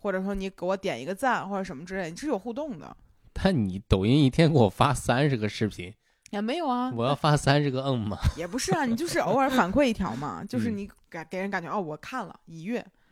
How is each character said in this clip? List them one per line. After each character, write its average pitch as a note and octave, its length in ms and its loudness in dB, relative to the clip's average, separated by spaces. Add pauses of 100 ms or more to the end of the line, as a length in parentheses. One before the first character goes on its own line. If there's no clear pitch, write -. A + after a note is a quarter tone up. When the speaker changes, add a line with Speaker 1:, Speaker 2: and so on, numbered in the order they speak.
Speaker 1:
或 G3+ 100 -4
者 F#3 120 -2
说 G3+ 100 -4
你 F#3+ 160 -4
给 - 160 -10
我 F#3 100 0
点 F3 240 -4
一 B2+ 60 -10
个 F3 80 -4
赞 G3 340 -2
或 G3 100 -6
者 F#3+ 60 -4
什 F3 140 -12
么 D#3 80 -14
之 F#3+ 120 -10
类， F3 120 -6
你 E3+ 60 -12
是 G#3+ 100 -10
有 C4 140 -2
互 A#3 120 -10
动 B3+ 280 -8
的。 - 180 -18 (340)
Speaker 2:
但 F#3+ 240 2
你 G2 220 0 (100)
抖 F#2+ 180 4
音 C#3 180 6
一 C3+ 60 8
天 D#3+ 220 6
给 D#3+ 60 6
我 A2+ 120 8
发 C3 220 2
三 C3 380 2
十 C3+ 80 0
个 G#2+ 100 0
视 G#2+ 200 -2
频。 F#2 260 -8 (380)
Speaker 1:
也 G3+ 100 -6
没 A#3 160 -2
有 E4+ 100 -2
啊。 B3 280 -2
Speaker 2:
我 A#2 100 0
要 C#3 80 2
发 D3 240 4
三 C#3+ 260 4
十 C#3+ 60 0
个 C3 140 -2
嗯 C3+ 160 0
吗？ G#2 180 -2 (180)
Speaker 1:
也 E3+ 120 -6
不 F3+ 100 -6
是 F#4 160 -2
啊， D#4 120 0
你 A#3 100 0
就 C#4 100 -2
是 E4 140 -2
偶 G#3+ 180 2
尔 C4+ 100 4
反 A#3+ 240 2
馈 B3+ 120 4
一 A#3+ 100 4
条 F#3+ 220 -4
嘛， A#2+ 280 -6
Speaker 2:
<laughs> G#3 60 -10
Speaker 1:
就 - 80 -4
是 A#3 140 -2
你 G3+ 180 -8 (180)
给， E3 180 -12
给 F#3 120 -10
人 F#3+ 140 -4
感 F#3 100 -4
觉 E3 100 -8
，“哦， G3+ 80 -2
我 D3+ 180 -6
看 B3 280 -8
了 - 200 -16
一 E3 180 -16
阅。” A3+ 200 -4 (280)